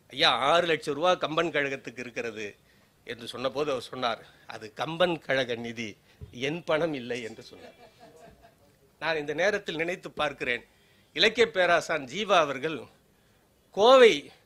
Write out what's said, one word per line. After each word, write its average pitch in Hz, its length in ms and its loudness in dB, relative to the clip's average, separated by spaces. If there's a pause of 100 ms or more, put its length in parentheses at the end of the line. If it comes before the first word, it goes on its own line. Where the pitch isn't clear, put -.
(120)
"ஐயா, 147 180 4
ஆறு 143 360 4
லட்சம் 156 280 0
ரூபா 175 200 2
கம்பன் 160 360 -2
கழகத்துக்கு 135 480 -4
இருக்கிறது" 113 580 -8 (480)
என்று 120 220 -14
சொன்னபோது 131 440 -4
அவர் 131 120 -4
சொன்னார், 123 440 -6 (200)
"அது 110 280 -14
கம்பன் 165 440 -2
கழக 131 360 -2
நிதி, 117 420 -10 (340)
என் 147 340 -8
பணம் 160 300 -2
இல்லை" 123 280 -8
என்று 110 200 -12
சொன்னார். - 320 -20 (1300)
நான் 160 160 -2
இந்த 147 180 -6
நேரத்தில் 190 420 -2
நினைத்து 165 340 -6
பார்க்கிறேன், 135 540 -4 (480)
இலக்கிய 220 400 2
பேராசான் 170 540 2
ஜீவா 190 320 0
அவர்கள் 139 440 -2 (880)
கோவை 220 640 6 (140)